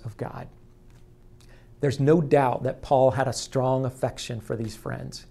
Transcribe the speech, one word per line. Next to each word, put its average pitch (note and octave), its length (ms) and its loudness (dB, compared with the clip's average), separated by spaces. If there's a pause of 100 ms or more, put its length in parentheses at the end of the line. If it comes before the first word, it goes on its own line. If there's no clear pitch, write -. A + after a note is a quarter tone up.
of A2 120 -10
God." - 320 -10 (1300)
There's C#3 200 0
no D3+ 200 6
doubt C3+ 440 2
that C3 180 -4
Paul C3 300 6
had C3 160 0
a A#2+ 40 -4
strong C3 520 -2
affection A#2+ 560 -6
for A#2 160 -6
these G#2+ 180 -6
friends. - 560 -10